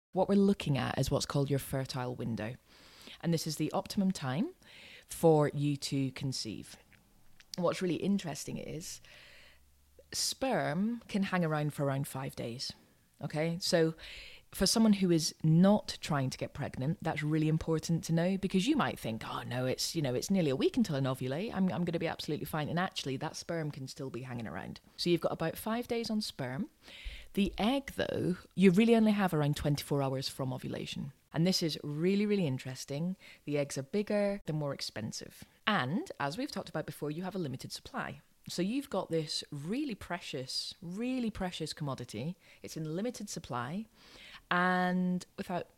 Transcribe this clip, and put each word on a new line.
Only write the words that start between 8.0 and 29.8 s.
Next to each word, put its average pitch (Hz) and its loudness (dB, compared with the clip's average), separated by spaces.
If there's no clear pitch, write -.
is - -10
sperm 208 0
can 202 0
hang 185 2
around 151 2
for 147 -2
around 139 0
five 135 -8
days. 120 -8
Okay, 160 -2
so 160 4
for 196 2
someone 220 8
who 190 4
is 160 4
not 175 6
trying 135 0
to - -10
get - -6
pregnant, 131 -2
that's 156 -2
really 156 2
important 160 0
to 160 0
know, 175 4
because 190 2
you 311 4
might 147 2
think, 110 -6
"Oh - -6
no, 127 0
it's, - -2
you 165 2
know, 127 0
it's - -2
nearly 180 4
a 131 2
week 285 2
until 190 2
an 135 2
ovulate. 131 -2
I'm, 185 2
I'm 170 0
gonna 165 0
be 165 0
absolutely - -4
fine." 151 -2
And 165 0
actually, 139 -4
that - -6
sperm 160 -4
can 139 -8
still 135 -8
be 120 -8
hanging 120 -8
around. 78 -8
So 175 2
you've 165 6
got - 0
about - -2
five 233 -4
days 233 -2
on 214 0
sperm. 139 -6
The - 2
egg, 190 0
though, - 0
you 185 10
really 226 8
only 220 6
have 202 2
around 147 4
twenty-four 143 0